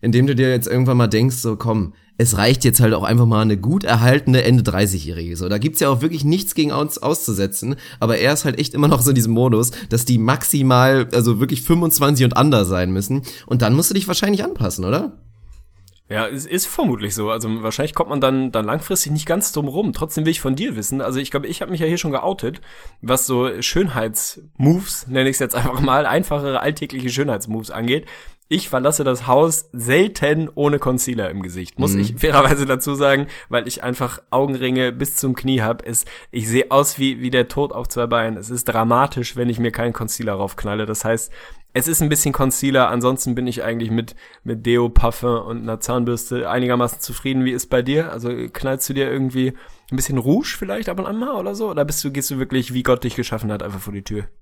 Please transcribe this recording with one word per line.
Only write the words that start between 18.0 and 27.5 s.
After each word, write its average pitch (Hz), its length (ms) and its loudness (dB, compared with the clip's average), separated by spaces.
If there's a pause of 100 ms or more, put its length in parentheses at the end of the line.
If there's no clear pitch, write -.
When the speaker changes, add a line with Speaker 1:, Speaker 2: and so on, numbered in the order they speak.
Speaker 2:
man 143 100 -2
dann, 131 320 0
dann 110 140 -2
langfristig 151 460 -2
nicht 151 120 -2
ganz 175 280 -2
drum 147 140 -2
rum. 160 280 -2
Trotzdem 160 320 -4
will 165 60 2
ich 165 100 -4
von 131 120 0
dir 175 220 -4
wissen, 120 240 -4
also 127 180 -2
ich 139 120 -6
glaube, 139 160 -4
ich - 160 -8
habe - 80 -8
mich 175 100 -4
ja 165 60 0
hier 165 100 0
schon 165 160 -4
geoutet, 139 480 -4 (400)
was 127 260 0
so 127 240 2 (120)
Schönheitsmoves, 139 1500 0
nenne 131 220 2
ich's 131 80 -2
jetzt 127 160 -2
einfach 127 260 0
mal, 139 240 4
einfachere 143 560 0
alltägliche 131 480 -4
Schönheitsmoves 113 600 -4